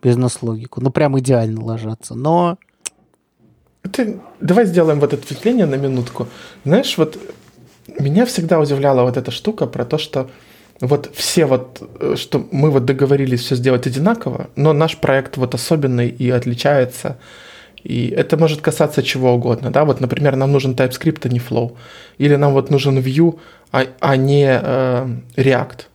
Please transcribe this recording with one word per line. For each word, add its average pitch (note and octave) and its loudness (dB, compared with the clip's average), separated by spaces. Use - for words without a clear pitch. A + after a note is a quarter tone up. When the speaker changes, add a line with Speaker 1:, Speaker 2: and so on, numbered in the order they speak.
Speaker 1:
бизнес-логику. A#2+ -2
Ну, C3 0
прям C#3 0
идеально A2+ 0
ложатся, A2+ -8
но E3+ 0
Speaker 2:
Ты, G#3 -4
давай G3 4
сделаем E3 2
вот C#3+ 2
это C#3 -6
ответвление G#3 0
на C#3 -2
минутку. B2+ -4
Знаешь, F#3+ 0
вот D#3 0
меня D3+ 2
всегда E3+ 0
удивляла C#3 2
вот B2 0
эта C3 -6
штука G#3 -4
про B2 -6
то, D3+ -4
что C3 -6
вот C#3 0
все - 0
вот, B2+ -2
э, C#3+ -2
что - -4
мы D3+ 2
вот C3+ 2
договорились C3+ 2
всё - -4
сделать B2 0
одинаково, C#3+ -2
но D3+ 2
наш D#3 0
проект C3+ 0
вот B2+ -2
особенный B2+ 0
и B2 -2
отличается. B2 0
И B2 -4
это - 0
может D3+ 2
касаться D3 0
чего B2+ 2
угодно, B2 0
да, C#3+ 2
вот, C#3+ 0
например, C3+ 0
нам C3+ 0
нужен C3+ 2
TypeScript, C3 -2
а B2 -2
не B2 0
Flow, A#2+ -4
или C#3+ 4
нам C#3+ 4
вот C3+ 2
нужен C3+ 2
Vue, C#3+ 2
а, B2+ 2
а C#3 2
не, C#3 4
э, B2+ 0
React. C3 0